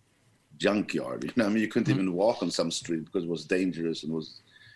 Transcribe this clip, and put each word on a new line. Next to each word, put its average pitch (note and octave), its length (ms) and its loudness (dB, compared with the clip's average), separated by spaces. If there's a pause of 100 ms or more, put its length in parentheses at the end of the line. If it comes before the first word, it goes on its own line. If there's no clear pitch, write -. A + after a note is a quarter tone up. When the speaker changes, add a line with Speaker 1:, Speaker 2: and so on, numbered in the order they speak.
(580)
Speaker 1:
junkyard, C#2+ 680 0
you E2 120 -4
know? A2+ 120 4
I - 20 2
mean, G#2+ 80 2
you A2 100 2
couldn't G#2+ 240 2
Speaker 2:
Mm. C3 60 2
Speaker 1:
even F#2 160 0
walk G#2 300 4
on F2 80 0
some E2+ 180 0
street E2 360 -4
because F#2 180 -2
it E2 60 -4
was D#2+ 160 -4
dangerous E2 580 0
and D#2 100 -4
was D#2 280 -6 (340)